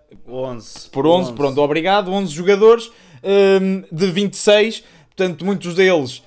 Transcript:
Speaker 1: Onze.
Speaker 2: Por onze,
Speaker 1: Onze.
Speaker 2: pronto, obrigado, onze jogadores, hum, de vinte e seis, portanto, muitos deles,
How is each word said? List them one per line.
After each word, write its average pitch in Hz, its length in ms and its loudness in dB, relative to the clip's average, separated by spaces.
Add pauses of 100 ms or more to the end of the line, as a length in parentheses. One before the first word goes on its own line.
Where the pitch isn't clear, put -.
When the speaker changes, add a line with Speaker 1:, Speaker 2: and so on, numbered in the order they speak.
(280)
Speaker 1:
Onze. 123 640 -12
Speaker 2:
Por 139 160 -2
onze, 175 220 2
Speaker 1:
Onze. 120 40 -12
Speaker 2:
pronto, 135 260 -2
obrigado, 170 520 0
onze 196 200 -4
jogadores, 202 600 2 (320)
hum, 190 680 2
de 175 200 -2
vinte 196 220 -4
e - 40 -10
seis, 214 460 2 (240)
portanto, 185 360 -6
muitos 175 300 -6
deles, 170 540 0